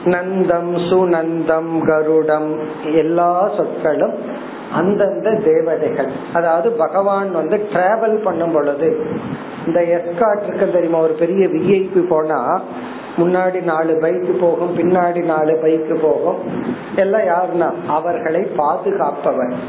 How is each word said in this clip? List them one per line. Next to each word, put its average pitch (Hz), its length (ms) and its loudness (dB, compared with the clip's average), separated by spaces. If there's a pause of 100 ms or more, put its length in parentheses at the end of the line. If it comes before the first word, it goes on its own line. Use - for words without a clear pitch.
நந்தம், 180 680 0 (120)
சுனந்தம், 165 1000 0
கருடம், 156 720 2 (340)
எல்லா 175 640 2
சொற்களும் 160 600 0 (560)
அந்தந்த 170 720 0
தேவதைகள். 156 680 0 (220)
அதாவது 165 400 2
பகவான் 190 600 0
வந்து 170 320 0
டிராவல் 214 580 0
பண்ணும் 165 300 -2
பொழுது, 156 540 0 (580)
இந்த 170 260 2
எஸ்கார்ட் 175 520 0
இருக்கு 190 280 -2
தெரியுமா, 170 280 4
ஒரு 160 140 4
பெரிய 175 340 2
வி 170 220 0
ஐ 196 140 4
பி 190 180 2
போனா 156 600 0 (560)
முன்னாடி 180 460 2
நாலு 160 380 0
பைக் 175 400 0
போகும், 175 340 2
பின்னாடி 175 500 2
நாலு 156 360 2
பைக் 160 400 0
போகும், 156 380 0 (580)
எல்லாம் 202 240 2
யாருன்னா 175 480 0 (180)
அவர்களை 160 600 -2 (100)
பாதுகாப்பவர். 147 1000 -2 (140)